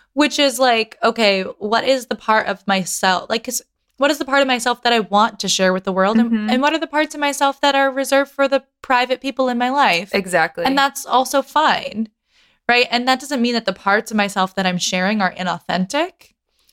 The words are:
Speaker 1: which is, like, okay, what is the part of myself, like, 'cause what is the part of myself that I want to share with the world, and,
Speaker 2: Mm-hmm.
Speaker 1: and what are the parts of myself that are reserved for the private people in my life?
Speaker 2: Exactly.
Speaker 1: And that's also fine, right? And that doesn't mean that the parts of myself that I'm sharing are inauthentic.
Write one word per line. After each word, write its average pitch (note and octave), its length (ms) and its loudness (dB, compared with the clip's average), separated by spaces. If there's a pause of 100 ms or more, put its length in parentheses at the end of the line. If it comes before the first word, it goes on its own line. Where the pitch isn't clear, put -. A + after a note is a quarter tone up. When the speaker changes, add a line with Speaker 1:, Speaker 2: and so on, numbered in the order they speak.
(120)
Speaker 1:
which C#4+ 260 0
is, C#4 200 2
like, A#3 440 0
okay, G#3+ 400 2
what G#3+ 420 -4
is B3+ 220 0
the - 100 -4
part A3 300 0
of - 200 -6
myself, F#3+ 640 0
like, A3 140 -2
'cause - 180 -8 (360)
what C#4+ 120 2
is D4 80 -2
the D4+ 80 -6
part C4+ 160 2
of C4+ 40 2
myself A#3+ 360 -2
that A#3+ 100 2
I A#3 80 2
want G#3 400 0
to G3 80 -6
share F#3 240 2
with F#3 120 -4
the F#3+ 80 -4
world, G3 260 2
and, A#3 120 2
Speaker 2:
Mm-hmm. G#3+ 200 -2
Speaker 1:
and B3+ 120 0
what D4+ 120 2
are D#4+ 40 0
the D#4+ 80 -4
parts D4+ 280 -2
of D4+ 60 -8
myself C#4 420 -2
that C#4 120 2
are C4+ 160 2
reserved C4+ 400 0
for C#4 160 0
the C4+ 160 0 (200)
private B3+ 400 0
people C4 260 -2
in B3 80 -2
my B3 140 0
life? G3+ 440 2
Speaker 2:
Exactly. F3 500 -2
Speaker 1:
And C4 120 0
that's C#4 300 -2
also B3+ 340 0
fine, C4 680 -2 (600)
right? A#3+ 220 4
And A#3+ 180 -2
that C4 120 2
doesn't C#4+ 200 -4
mean A#3+ 140 0
that A#3 100 -2
the F#3+ 80 -2
parts G3+ 380 -2
of A3 80 -4
myself G3 380 -2
that F#3+ 100 -2
I'm F3+ 120 -2
sharing F#3+ 440 -2
are F#3 120 -2
inauthentic. F#3 1000 -6 (380)